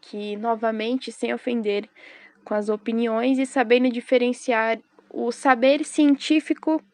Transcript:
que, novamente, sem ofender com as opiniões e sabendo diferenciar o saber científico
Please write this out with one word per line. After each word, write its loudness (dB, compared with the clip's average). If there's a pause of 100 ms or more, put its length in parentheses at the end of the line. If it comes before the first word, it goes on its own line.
que, -10
novamente, -4
sem -6
ofender -4 (540)
com -6
as -2
opiniões 0
e 0
sabendo 2
diferenciar 0 (320)
o -4
saber 2
científico 0 (100)